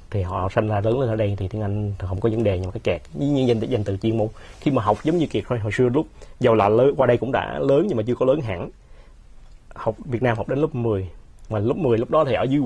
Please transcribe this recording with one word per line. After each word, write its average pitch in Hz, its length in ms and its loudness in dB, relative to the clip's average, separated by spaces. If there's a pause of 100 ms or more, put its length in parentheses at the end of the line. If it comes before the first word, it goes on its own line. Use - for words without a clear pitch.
thì 101 120 -2
họ 92 340 -2
sanh 110 120 2
ra 107 120 0
lớn 113 200 0
lên 131 100 0
ở 113 60 -2
đây 104 220 0
thì 98 100 -4
tiếng 107 140 -6
Anh 104 380 -4
thì 95 80 -6
không 95 120 -4
có 117 100 2
vấn 113 140 0
đề, 98 140 2
nhưng 92 80 -4
mà 90 60 -6
cái - 120 -10
kẹt - 180 -2 (120)
với 143 140 -2
những 135 200 2
danh, 117 120 2
danh 110 240 -2
từ 98 140 -2
chuyên 113 200 0
môn 107 100 0 (320)
khi 147 120 0
mà 123 120 0
học 107 200 2
giống 160 140 2
như 156 100 2
Kiệt 107 200 -2
thôi. 123 120 -2
Hồi 107 120 -4
xưa 127 180 2
lúc 139 180 0 (320)
giàu 117 160 4
là 101 140 6
lớn, 127 280 4
qua 131 100 4
đây 120 100 4
cũng 113 140 -4
đã 73 280 -2
lớn 139 280 4
nhưng 160 100 -2
mà 107 100 0
chưa 123 80 0
có 127 100 0
lớn 143 160 2
hẳn. 110 280 -6 (1040)
Học 110 200 -4 (100)
Việt 123 180 -2
Nam 117 140 2
học 101 120 -6
đến 131 100 0
lớp 151 160 -2
mười, 107 320 -2 (420)
mà 110 100 -2
lớp 110 180 0
mười 127 200 2
lúc 117 120 -2
đó 156 160 2
thì 131 80 0
ở 92 100 0
dưới 139 220 0